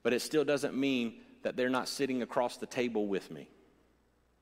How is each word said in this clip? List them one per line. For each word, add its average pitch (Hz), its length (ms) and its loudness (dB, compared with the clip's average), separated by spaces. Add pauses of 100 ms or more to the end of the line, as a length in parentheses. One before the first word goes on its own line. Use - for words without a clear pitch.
But 120 120 2
it 135 80 0
still 151 240 2
doesn't 139 280 2
mean 127 420 0 (260)
that - 160 -2
they're 127 100 2
not 127 220 0
sitting 131 320 0
across 120 340 0
the 107 120 -10
table 117 380 0
with 95 240 -2
me. 76 200 -12 (920)